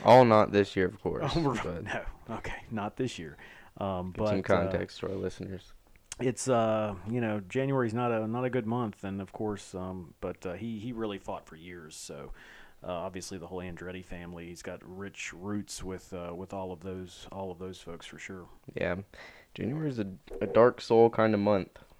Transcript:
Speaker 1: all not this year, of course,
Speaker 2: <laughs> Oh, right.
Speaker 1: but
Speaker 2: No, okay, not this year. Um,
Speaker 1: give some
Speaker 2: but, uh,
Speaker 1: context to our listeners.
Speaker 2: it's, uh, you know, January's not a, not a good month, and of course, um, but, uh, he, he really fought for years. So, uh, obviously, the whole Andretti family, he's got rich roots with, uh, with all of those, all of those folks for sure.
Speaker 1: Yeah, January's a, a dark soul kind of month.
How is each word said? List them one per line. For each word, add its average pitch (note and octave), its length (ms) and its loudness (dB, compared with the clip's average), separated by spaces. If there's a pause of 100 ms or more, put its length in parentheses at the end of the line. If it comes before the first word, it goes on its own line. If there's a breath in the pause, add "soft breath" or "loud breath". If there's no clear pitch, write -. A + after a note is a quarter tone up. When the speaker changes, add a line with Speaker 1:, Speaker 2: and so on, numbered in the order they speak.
Speaker 1:
all B2 220 12
not G#2+ 260 8
this G2 240 4
year, F#2 120 4
of - 140 -6
course, F#2 300 -2
Speaker 2:
<laughs> - 40 -2
Oh, E3+ 60 2
right. B2 220 0
Speaker 1:
but E2+ 200 -6
Speaker 2:
No, - 540 -8
okay, - 340 -8
not G#2+ 260 -4
this B2+ 220 -4
year. D#2 180 -12 (400 loud breath)
Um, F#2 340 -2
Speaker 1:
give G#2+ 160 0
some G2 140 2
Speaker 2:
but, G2 100 2
uh, F2 120 6
Speaker 1:
context F#2+ 360 -4
to F2+ 80 -6
our F#2+ 80 -4
listeners. F#2 560 -8 (480)
Speaker 2:
it's, B2 300 -2
uh, A2 440 2 (160)
you A#2+ 120 0
know, G#2+ 260 -2
January's C3 460 0
not A#2+ 180 0
a, A2+ 160 0
not A#2+ 160 -2
a B2+ 60 0
good A#2 180 0
month, A#2 380 -2
and G2 160 -4
of F#2 100 -10
course, G#2+ 420 -6
um, F#2 460 -8
but, - 260 -8
uh, F2+ 80 -6
he, A2 240 -8
he A2+ 140 -8
really A2 260 -4
fought F#2+ 300 -10
for E2 80 -18
years. E2 400 -16
So, C#2+ 380 -12 (500 soft breath)
uh, F2+ 80 -6
obviously, F#2 460 -6
the E2 100 -10
whole F2+ 120 -6
Andretti F2+ 440 -8
family, F2 440 -12
he's E2+ 140 -14
got F2+ 220 -10
rich F#2+ 480 -12
roots G2+ 520 -6
with, F#2 300 -8
uh, F2 220 -8
with F#2 180 -10
all F#2 200 -6
of E2 80 -12
those, F#2 500 -10
all F#2+ 180 -8
of F2 100 -10
those F#2 200 -10
folks E2+ 260 -14
for - 140 -16
sure. F#2 260 -12 (300)
Speaker 1:
Yeah, F2+ 220 0 (580 loud breath)
January's C3 440 -2
a, G2+ 80 0 (340)
a G2+ 60 0
dark A2 340 6
soul A#2 280 8
kind A2 240 4
of G#2 60 4
month. G2+ 400 2 (200)